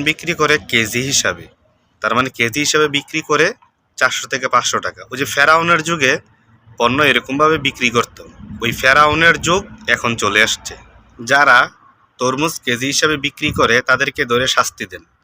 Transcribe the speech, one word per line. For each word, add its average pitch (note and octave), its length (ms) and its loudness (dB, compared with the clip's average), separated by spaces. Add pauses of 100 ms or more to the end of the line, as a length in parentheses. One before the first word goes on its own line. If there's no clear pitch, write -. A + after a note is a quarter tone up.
বিক্রি D#3+ 260 -4
করে D3+ 200 2 (160)
কেজি A#2 300 -2 (100)
হিসাবে। G2 340 -2 (580)
তার A2 120 -2
মানে B2+ 140 0 (100)
কেজি A#2+ 260 -2
হিসাবে D3+ 240 2
বিক্রি C#3+ 320 -6 (100)
করে D3+ 160 2 (520)
চারশো B2+ 340 -2
থেকে C3 160 -4
পাঁচশো A#2+ 320 0
টাকা। F#2 280 -10
ওই B2+ 100 -12
যে C#3 160 -4
ফেরাউনের D#3+ 480 4
যুগে D3+ 300 0 (640)
পণ্য A#2+ 220 2 (120)
এরকমভাবে C#3+ 460 0 (100)
বিক্রি B2+ 240 -2
করত, A#2 280 -2 (420)
ওই A#2 120 -4
ফেরাউনের D3+ 640 4 (100)
যুগ F3+ 160 0 (260)
এখন A#2 220 -2 (120)
চলে G#2 240 2
আসছে। - 280 -8 (440)
যারা B2+ 400 4 (600)
তরমুজ C3 360 -2 (100)
কেজি B2 220 -4
হিসাবে D3+ 380 0
বিক্রি D3 280 -6
করে A#2+ 300 2
তাদেরকে C3+ 420 -2
ধরে A#2+ 240 0
শাস্তি - 380 -4
দেন। F2 160 -18 (220)